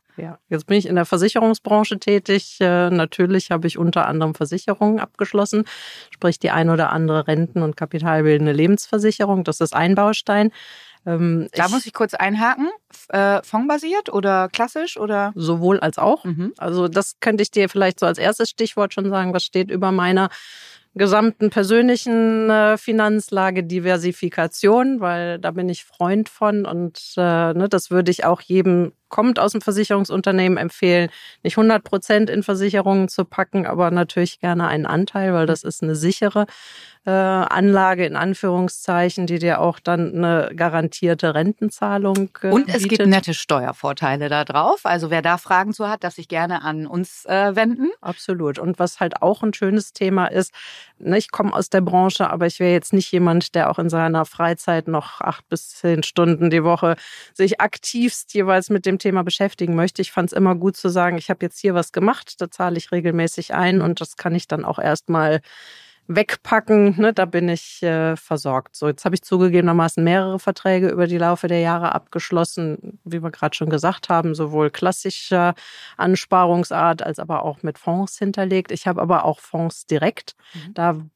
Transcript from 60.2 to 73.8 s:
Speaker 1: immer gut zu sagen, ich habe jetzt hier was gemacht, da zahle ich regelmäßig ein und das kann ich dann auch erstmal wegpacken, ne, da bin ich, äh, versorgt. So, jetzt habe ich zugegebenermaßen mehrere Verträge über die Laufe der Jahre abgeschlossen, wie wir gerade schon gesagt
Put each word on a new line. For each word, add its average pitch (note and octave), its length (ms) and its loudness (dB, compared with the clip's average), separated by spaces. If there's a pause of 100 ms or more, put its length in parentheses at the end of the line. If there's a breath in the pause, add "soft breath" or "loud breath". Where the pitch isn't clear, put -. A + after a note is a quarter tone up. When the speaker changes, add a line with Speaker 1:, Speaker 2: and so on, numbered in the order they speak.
Speaker 1:
immer F#3 220 4
gut F#3 220 -2
zu F#3 120 -2
sagen, F3 280 0
ich - 120 -8
habe F3+ 160 -4
jetzt - 140 -8
hier G3 140 0
was F3 180 0
gemacht, - 500 -2
da F3 100 -6
zahle F3 260 -2
ich - 140 -10
regelmäßig E3+ 600 -2
ein F3+ 280 2
und E3+ 200 -2
das - 160 -14
kann F3 180 -4
ich - 120 -4
dann D#3+ 180 -6
auch - 140 -6
erstmal D#3 640 0 (640 loud breath)
wegpacken, G#3 920 2
ne, A3 140 4
da F#3 120 2
bin F3 240 0
ich, - 320 -6
äh, D#3+ 340 0
versorgt. C#3+ 600 -4
So, D3+ 120 -4
jetzt C#3+ 180 -4
habe F3+ 100 -2
ich - 80 -4
zugegebenermaßen F3 800 2
mehrere F#3+ 340 2
Verträge F#3 520 0
über F3 180 0
die F3 100 -2
Laufe E3+ 300 0
der E3+ 140 0
Jahre E3+ 340 0
abgeschlossen, - 1120 -4
wie E3 180 -8
wir D#3+ 80 -8
gerade - 240 -4
schon D#3 160 -4
gesagt D#3+ 360 -2